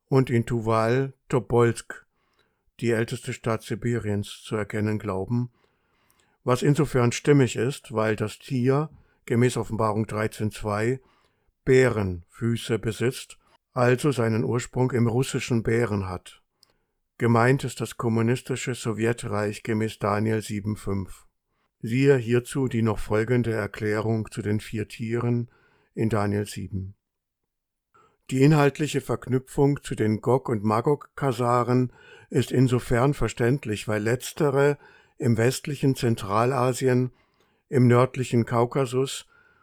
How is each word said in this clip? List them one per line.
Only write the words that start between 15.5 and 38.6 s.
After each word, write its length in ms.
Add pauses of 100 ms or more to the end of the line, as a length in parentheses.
Bären 440
hat. 360 (720)
Gemeint 460
ist 160
das 180
kommunistische 800
Sowjetreich 880
gemäß 340
Daniel 440
sieben 340
fünf. 500 (560)
Siehe 360
hierzu 500
die 140
noch 180
folgende 520
Erklärung 800
zu 120
den 180
vier 280
Tieren 640 (460)
in 140
Daniel 360
sieben. 500 (1300)
Die 120
inhaltliche 600
Verknüpfung 840
zu 120
den 260
Gog- 280
und 140
Magog-Kasaren 1300 (380)
ist 220
insofern 640
verständlich, 720
weil 160
letztere 760 (400)
im 200
westlichen 580
Zentralasien, 1160 (580)
im 180
nördlichen 580
Kaukasus 840 (360)